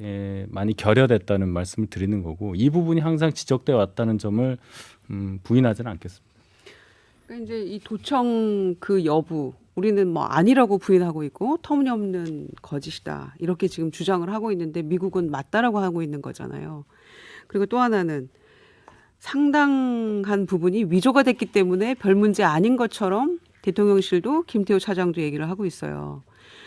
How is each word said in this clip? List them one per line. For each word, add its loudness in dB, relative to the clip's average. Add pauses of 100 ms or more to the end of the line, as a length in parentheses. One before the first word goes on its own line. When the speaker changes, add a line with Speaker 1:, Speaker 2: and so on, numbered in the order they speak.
Speaker 1:
예, -8
많이 -2
결여됐다는 4
말씀을 -2
드리는 -2
거고, -8
이 4
부분이 2
항상 0
지적돼 -2
왔다는 0
점을 -2 (540)
음, -8
부인하지는 2
않겠습니다. -16 (960)
Speaker 2:
그러니까 -14
이제 -6
이 -8
도청 0
그 2
여부, 0 (220)
우리는 2
뭐 -2
아니라고 4
부인하고 2
있고 -4
터무니없는 -2 (120)
거짓이다, -10
이렇게 -2
지금 -4
주장을 -2
하고 -4
있는데 -4
미국은 -2
맞다라고 0
하고 -2
있는 -6
거잖아요. -12 (640)
그리고 -2
또 -2
하나는 0 (920)
상당한 0
부분이 0
위조가 4
됐기 0
때문에 2
별 2
문제 4
아닌 4
것처럼 -2 (220)
대통령실도 2
김태호 0
차장도 -2
얘기를 -4
하고 -4
있어요. -8 (440)